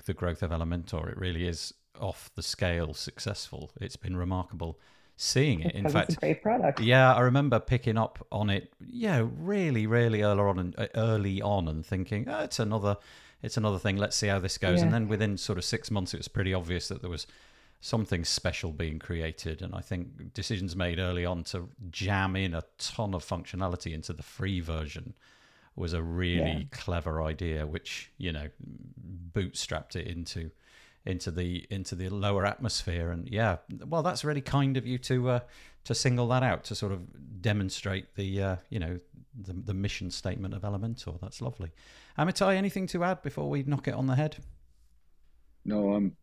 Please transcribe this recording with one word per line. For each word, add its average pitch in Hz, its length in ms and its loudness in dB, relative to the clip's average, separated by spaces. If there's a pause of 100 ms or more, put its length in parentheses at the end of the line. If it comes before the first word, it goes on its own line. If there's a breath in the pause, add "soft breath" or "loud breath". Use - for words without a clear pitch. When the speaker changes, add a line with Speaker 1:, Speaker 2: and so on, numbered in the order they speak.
Speaker 1:
the 95 80 -2
growth 87 300 -2
of 82 80 0
Elementor, 85 600 -2
it - 60 -8
really 87 300 -2
is - 260 -4 (260)
off - 360 -6
the 90 80 -8
scale 85 500 0
successful. - 800 -8 (100)
It's - 140 -8
been 90 200 -6
remarkable 87 640 -2 (360 soft breath)
seeing 127 460 4
it. - 120 0
In 101 120 0
Speaker 2:
Because 151 100 2
it's 104 140 4
a - 20 4
Speaker 1:
fact, - 80 -2
Speaker 2:
great 156 240 2
product. 214 380 4
Speaker 1:
yeah, 127 340 10
I 120 60 6
remember 127 380 6
picking 117 380 2
up - 340 0
on 104 200 2
it, - 200 0 (160)
yeah, 214 380 2 (140)
really, 160 480 2
really 113 340 6
early 104 220 6
on 98 160 4
and, 90 180 -2
uh, 113 160 0
early 104 480 2
on 101 260 2
and 80 160 -2
thinking, 104 460 -2
"Oh, 311 140 -2
it's - 160 -4
another, 101 380 2 (440 loud breath)
it's - 160 -4
another 107 220 2
thing. 98 180 2
Let's 101 180 2
see 104 120 2
how 98 100 4
this 92 220 -2
goes." 90 240 4
And 104 80 6
Speaker 2:
Yeah. 113 80 4
Speaker 1:
then 110 80 0
within 104 300 2
sort 95 200 -2
of 87 80 -2
six - 240 -2
months, 98 240 0
it 80 40 -4
was - 100 -8
pretty 95 260 0
obvious 87 360 -2
that 92 120 -6
there 90 80 -6
was 82 160 -6 (560 soft breath)
something 101 420 0
special - 480 -2
being 78 280 -2
created. 80 640 -4
And 87 100 -6
I 90 80 -6
think - 540 -8
decisions 95 400 -2
made 87 240 0
early 90 260 0
on 87 200 -2
to 90 240 -6 (200)
jam 95 460 0
in 95 180 0
a 82 100 -2 (140)
ton 101 380 -4
of 82 100 -4
functionality 90 720 -4
into 80 180 -6
the 76 80 -12
free 95 380 -2
version 80 560 -6 (600 soft breath)
was 85 180 -2
a 85 80 0
really 85 500 2
Speaker 2:
Yeah. 78 200 -2
Speaker 1:
clever 82 500 -2
idea, 78 460 -2
which, - 500 -8
you 90 140 -4
know, 76 180 -6 (800)
bootstrapped - 640 -4
it 85 120 -4
into, 82 420 -6 (560 soft breath)
into 92 240 -2
the, 90 400 -2
into 98 240 -6
the 92 160 -4
lower 101 380 2
atmosphere. 85 640 -2
And 85 180 -6
yeah, 101 280 2 (280)
well, 165 160 0
that's 170 240 0
really 147 160 -2
kind 135 340 2
of 117 120 -2
you 127 100 -2
to, 127 320 0
uh, 123 100 4 (440 loud breath)
to 117 100 -2
single 123 360 4
that 127 120 4
out, 110 220 2
to - 100 -8
sort 98 200 -2
of 90 500 -10
demonstrate 98 720 0
the, 98 260 -2
uh, 95 140 2 (160)
you 110 80 -2
know, 87 200 -4 (400)
the, 92 140 -8
the 95 220 -4
mission 98 340 -2
statement 95 460 -4
of 95 80 -8
Elementor. 101 580 -4
That's - 220 -10
lovely. 98 260 -6 (480 loud breath)
Amitai, 185 380 2
anything 190 320 0
to 175 160 -2
add 185 180 0
before 147 260 -4
we 143 140 0
knock 135 260 -2
it 139 60 0
on 131 140 0
the 131 80 2
head? 147 220 0 (1300)
Speaker 3:
No, 101 300 2
I'm, 101 300 2